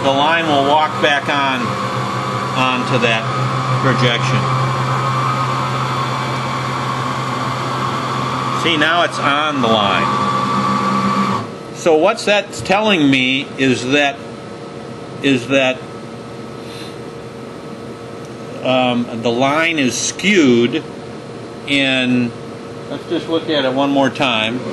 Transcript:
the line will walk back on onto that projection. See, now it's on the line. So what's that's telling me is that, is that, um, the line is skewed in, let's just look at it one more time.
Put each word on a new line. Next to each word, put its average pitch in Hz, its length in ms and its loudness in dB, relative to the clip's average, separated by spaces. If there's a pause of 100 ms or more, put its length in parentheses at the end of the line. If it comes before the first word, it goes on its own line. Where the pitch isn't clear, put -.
the 139 60 4
line 156 380 4
will 139 220 4
walk 151 320 4
back 143 260 2
on 139 320 2 (960)
onto 127 440 2
that 113 220 2 (640)
projection. 127 560 2 (4000)
See, 165 140 2
now 165 260 2
it's - 160 -2
on 147 420 0
the 117 60 2
line. 101 380 4 (1700)
So 160 220 4
what's 196 260 2
that's 202 380 0
telling 190 500 4
me 131 340 2 (120)
is 127 340 2
that, 143 260 2 (1040)
is 135 280 2
that, 131 280 2 (2750)
um, 123 580 0
the 117 100 0
line 151 480 2
is 123 180 0
skewed 143 840 4 (840)
in, 127 640 2 (580)
let's - 200 -8
just 165 180 -2
look 160 220 -2
at 147 160 2
it 127 80 0
one 139 160 2
more 135 200 4
time. 117 500 0 (140)